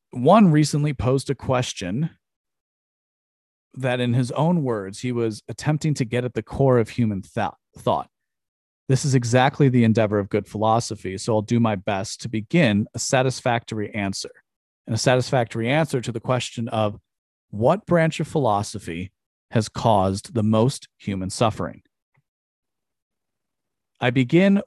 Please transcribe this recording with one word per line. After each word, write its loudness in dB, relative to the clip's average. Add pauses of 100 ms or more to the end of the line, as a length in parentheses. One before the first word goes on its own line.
(120)
one 6
recently 2
posed -2
a -2
question -4 (1600)
that -2
in 0
his 0
own 2
words, -6
he -4
was -4
attempting -2
to -2
get -4
at -6
the -4
core 4
of 0
human -2 (120)
thou-, -4 (200)
thought. -2 (760)
"This 0
is 0
exactly 2
the 4
endeavor 2
of -2
good -4
philosophy, -2
so -2
I'll 2
do 0
my 0
best -6
to -10
begin 0
a -10
satisfactory -2
answer." -8 (560)
And -4
a -2
satisfactory 0
answer 0
to -8
the -8
question -4
of -2 (520)
what 0
branch 0
of -4
philosophy -2 (400)
has 0
caused 0
the 0
most 2 (100)
human -8
suffering. -2 (2250)
I 2
begin 4